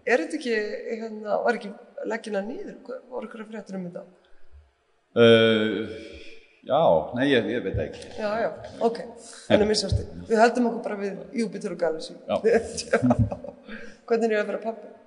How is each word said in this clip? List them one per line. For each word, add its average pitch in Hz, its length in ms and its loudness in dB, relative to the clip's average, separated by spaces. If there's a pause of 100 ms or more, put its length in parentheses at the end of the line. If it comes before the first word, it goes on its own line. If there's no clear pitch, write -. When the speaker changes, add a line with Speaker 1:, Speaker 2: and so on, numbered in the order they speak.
Speaker 1:
Er 262 240 2
þetta 302 140 -8
ekki, 233 180 -2 (320)
hérna, 214 500 -4
var 226 200 2
ekki 202 120 -10 (360)
leggina 214 360 -4
niður? 262 380 -10
Hvað, - 240 -14
voru 220 240 -10
einhverjar 214 220 -14
fréttir 196 260 -12
um 185 80 -6
þetta? 175 180 -10 (1120)
Speaker 2:
Eh, 113 600 8 (840)
já, 131 200 0 (300)
nei, 123 180 0
ég, 117 180 4
ég 113 160 -4
veit 92 140 -4
það - 80 0
ekki. - 300 -10
Speaker 1:
Já, 214 220 -4
já, 214 140 -2 (280)
ok. 226 200 0 (460)
En 214 160 4
að 208 80 4
minnsta 196 220 0
kosti. - 180 0 (140)
Við 220 180 2
höldum 233 300 6
okkur 233 120 -6
bara 202 160 -6
við 196 220 -6 (140)
Júpíter 202 420 -4
og - 40 -8
Galaxy. 160 380 -2
Speaker 2:
Já. - 180 -2 (840)
Speaker 1:
<laughs> - 840 -6
Hvernig 226 240 2
er 208 80 2
að 202 80 -2
vera 202 160 -6
pabbi 226 240 -10 (180)